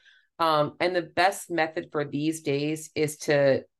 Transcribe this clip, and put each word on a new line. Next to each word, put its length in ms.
Um, 420
and 140
the 80
best 480
method 420
for 120
these 380
days 520
is 240
to 460